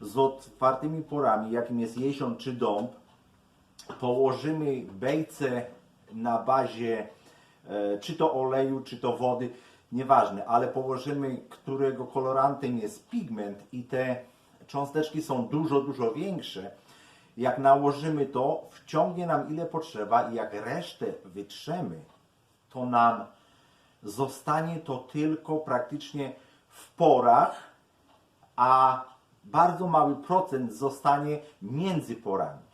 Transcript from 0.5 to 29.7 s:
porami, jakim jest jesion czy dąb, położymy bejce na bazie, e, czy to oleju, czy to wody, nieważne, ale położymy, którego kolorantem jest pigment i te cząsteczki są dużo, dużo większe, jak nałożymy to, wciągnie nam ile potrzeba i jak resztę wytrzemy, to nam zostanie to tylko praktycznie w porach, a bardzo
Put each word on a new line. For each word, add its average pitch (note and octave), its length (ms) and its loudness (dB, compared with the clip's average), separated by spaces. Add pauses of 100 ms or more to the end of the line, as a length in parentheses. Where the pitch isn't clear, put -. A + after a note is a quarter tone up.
porami, A2+ 500 0
jakim A#2 280 -2
jest A2+ 180 -6
jesion C3 380 -2
czy C3 160 -8
dąb, A2+ 380 -2 (1080)
położymy C3 840 0 (100)
bejce B2+ 760 -2 (460)
na A#2 260 0
bazie, A2+ 680 0 (600)
e, G2+ 300 -2
czy D#3 160 -10
to D#3 200 2
oleju, C3 460 0
czy B2 180 -12
to A#2+ 180 -2
wody, B2 340 0 (420)
nieważne, B2 540 4
ale A#2+ 220 4
położymy, C3 680 -4 (120)
którego C3+ 580 -4
kolorantem C3+ 720 0
jest - 300 -10
pigment A2 500 -6 (140)
i B2 120 -8
te B2+ 320 -2 (500)
cząsteczki D3+ 560 -2
są B2 240 -2
dużo, D3 340 2
dużo B2 320 -2
większe, C#3+ 580 -8 (640)
jak B2+ 220 0
nałożymy C#3 680 4
to, B2+ 440 -2
wciągnie F3 560 -2
nam D3+ 240 0
ile E3 160 -6
potrzeba A#2 640 -2
i A2+ 40 -6
jak A2 200 -6
resztę A#2+ 520 -8 (180)
wytrzemy, G2+ 760 -10 (720)
to B2+ 160 -6
nam A#2 380 4 (800)
zostanie D3+ 760 -4
to C3 180 -6
tylko D#3 580 -2
praktycznie C#3 760 -4 (360)
w - 240 -20
porach, C#3 640 6 (1000)
a B2+ 480 6 (400)
bardzo E3+ 420 4